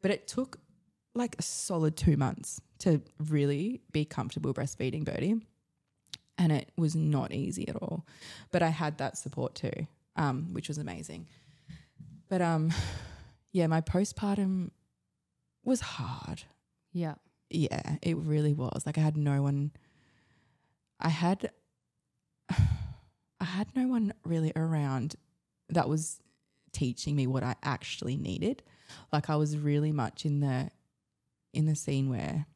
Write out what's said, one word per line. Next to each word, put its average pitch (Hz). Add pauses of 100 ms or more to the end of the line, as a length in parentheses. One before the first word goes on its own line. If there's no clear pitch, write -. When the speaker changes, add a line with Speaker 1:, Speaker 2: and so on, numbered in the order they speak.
Speaker 1:
But 190
it -
took, - (560)
like, 240
a -
solid 160
two 156
months - (200)
to 156 (200)
really 151 (120)
be 151
comfortable 139
breastfeeding 135
Birdie. 214 (920)
And 170
it -
was 160
not 151
easy -
at -
all. - (440)
But 175
I 165
had 151
that -
support -
too, - (300)
um, 156
which -
was 151
amazing. 87 (1000)
But, 185
um, 165 (800)
yeah, 175
my 160
postpartum 190 (920)
was 247
hard. - (500)
Speaker 2:
Yeah. 170 (360)
Speaker 1:
Yeah, -
it 165
really 151
was. 127
Like, 151
I 156
had 156
no 143
one, 143 (1300)
I 165
had, 170 (540)
<sighs> -
I -
had 185
no 254
one 226 (100)
really 160
around 151 (520)
that 160
was 156 (540)
teaching 143
me 139
what 131
I 123
actually -
needed. 175 (500)
Like, 147
I 151
was 151
really 147
much 143
in 143
the, 135 (840)
in 156
the 156
scene 135
where 123